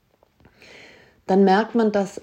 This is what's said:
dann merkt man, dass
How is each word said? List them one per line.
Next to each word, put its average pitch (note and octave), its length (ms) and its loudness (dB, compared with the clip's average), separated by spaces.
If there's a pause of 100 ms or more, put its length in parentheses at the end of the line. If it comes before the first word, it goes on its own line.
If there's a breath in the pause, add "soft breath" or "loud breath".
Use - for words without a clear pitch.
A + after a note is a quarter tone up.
(1300 loud breath)
dann G3 160 2
merkt G3 320 0
man, A3 160 0
dass G3 320 -6